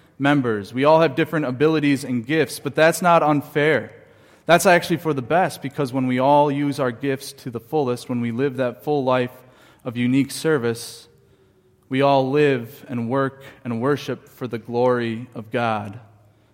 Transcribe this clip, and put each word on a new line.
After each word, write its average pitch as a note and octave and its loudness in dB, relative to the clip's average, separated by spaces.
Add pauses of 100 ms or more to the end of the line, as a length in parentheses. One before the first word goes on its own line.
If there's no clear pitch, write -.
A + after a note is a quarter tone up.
(180)
members. B2 0
We C3 0
all D#3+ 6
have D3+ 2
different D#3 -2
abilities C#3+ 0
and B2 -4
gifts, D3+ -2
but C#3 -8
that's E3 4
not E3+ 4
unfair. D3 0 (520)
That's E3+ 4
actually F3 4
for D#3 -4
the C3+ -4
best, D#3+ 0
because C3+ -6
when B2+ 0
we B2+ 0
all D3 4
use C#3+ -2
our C3 -2
gifts C3+ -6
to - -12
the A2+ -10
fullest, B2 -4
when B2 -2
we A#2+ -4
live B2+ -2
that B2 -4
full D3 0
life B2+ 0 (500)
of A#2+ -10
unique B2 0
service, A#2+ -4 (840)
we C3 0
all C#3 2
live C3+ 0
and A#2 -6
work C3+ -4 (220)
and A#2 -6
worship C3 -4
for - -12
the A#2 -8
glory A#2+ -2
of A2 -14
God A2 -4 (560)